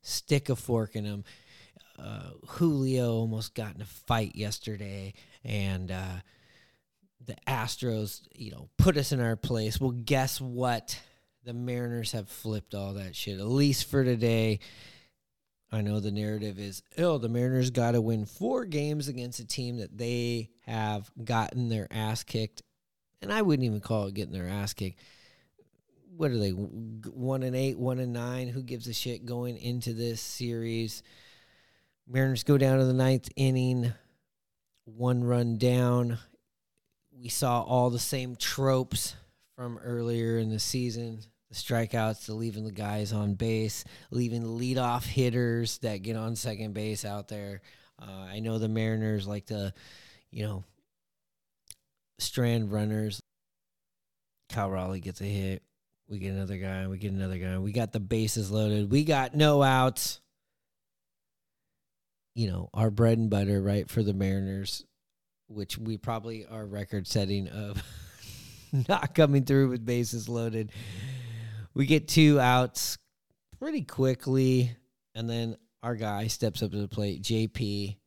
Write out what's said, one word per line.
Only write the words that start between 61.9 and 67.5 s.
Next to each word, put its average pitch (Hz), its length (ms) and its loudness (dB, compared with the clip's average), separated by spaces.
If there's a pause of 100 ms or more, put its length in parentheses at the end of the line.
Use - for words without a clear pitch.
You 110 160 0
know, 87 220 -4
our 110 180 4
bread 113 260 6
and 113 120 2
butter, 101 320 4
right, 101 280 0
for 113 140 2
the 101 100 2
Mariners, 95 720 -2 (600)
which 104 300 -8
we 110 200 -4
probably 113 480 -6
are 110 200 -10
record-setting 98 800 -2
of 104 340 -6 (920)